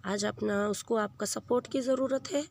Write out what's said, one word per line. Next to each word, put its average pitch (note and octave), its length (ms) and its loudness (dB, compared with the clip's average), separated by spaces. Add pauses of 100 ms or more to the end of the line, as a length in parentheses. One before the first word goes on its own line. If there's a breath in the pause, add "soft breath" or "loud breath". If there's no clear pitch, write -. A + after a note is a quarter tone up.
आज G3+ 200 -2
अपना, G#3 440 0
उसको G#3 280 -2
आपका G#3 300 -2
support - 400 0
की C4+ 140 -2
ज़रूरत C4 520 0
है। D4 180 0